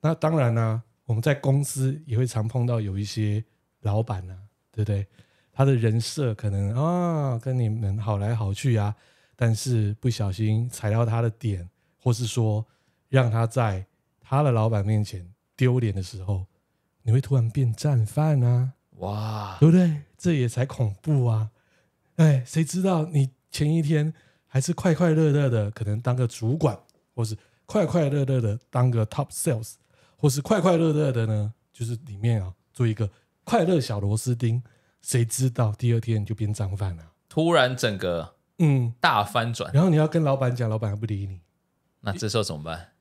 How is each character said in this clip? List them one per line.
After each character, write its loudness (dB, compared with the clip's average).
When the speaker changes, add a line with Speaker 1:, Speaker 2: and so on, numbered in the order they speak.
Speaker 1:
那 0
当 0
然 2
啊， 0
我 -2
们 0
在 2
公 0
司 -4
也 -2
会 2
常 -4
碰 -2
到 0
有 -4
一 -2
些 -2
老 0
板 -6
啊， -14
对 -2
不 -4
对？ -2
他 2
的 4
人 2
设 -4
可 -4
能， -2
啊， -2
跟 -4
你 0
们 -2
好 -2
来 -2
好 -2
去 0
啊， 0
但 0
是 -2
不 0
小 -2
心 0
踩 -4
到 2
他 -2
的 0
点， -6
或 0
是 -2
说 0
让 2
他 0
在 -2
他 0
的 2
老 2
板 0
面 2
前 -10
丢 2
脸 -2
的 -4
时 -12
候， -4
你 0
会 4
突 -2
然 2
变 0
战 0
犯 2
啊。 2
Speaker 2:
哇。 -8
Speaker 1:
对 8
不 8
对？ 4
这 0
也 0
才 -2
恐 -4
怖 2
啊。 0
哎， 6
谁 -2
知 -4
道 2
你 2
前 0
一 2
天 0
还 0
是 -2
快 2
快 2
乐 4
乐 2
的， 0
可 -8
能 -2
当 0
个 0
主 -2
管， 0
或 -4
是 -6
快 0
快 0
乐 0
乐 0
的 -2
当 2
个 2
top -6
sales， -4
或 4
是 -2
快 2
快 4
乐 2
乐 0
的 0
呢， -2
就 -8
是 -6
里 -14
面 0
啊， -8
做 0
一 0
个 -2
快 2
乐 2
小 -4
螺 0
丝 -2
钉， 0
谁 0
知 -2
道 0
第 2
二 2
天 -2
你 -4
就 -6
变 -4
战 -4
犯 -4
了。 -16
Speaker 2:
突 0
然 4
整 -2
个 -4
Speaker 1:
嗯。 2
Speaker 2:
大 2
翻 -2
转。 -8
Speaker 1:
然 4
后 4
你 4
要 2
跟 0
老 0
板 -2
讲， -2
老 -2
板 -4
还 -4
不 -8
理 -6
你。 -12
Speaker 2:
那 -6
这 -6
时 0
候 2
怎 -6
么 -12
办？ -12